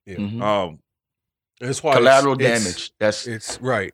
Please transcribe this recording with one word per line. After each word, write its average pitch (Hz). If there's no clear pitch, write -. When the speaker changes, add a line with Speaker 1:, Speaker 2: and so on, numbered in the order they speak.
Speaker 1:
Yeah. 95
Speaker 2:
Mm-hmm. 104
Speaker 3:
Um, 98
Speaker 1:
That's 127
why 151
it's, 131
Speaker 2:
Collateral 135
Speaker 1:
it's, 131
Speaker 2:
damage. -
That's 107
Speaker 1:
it's 113
right. 117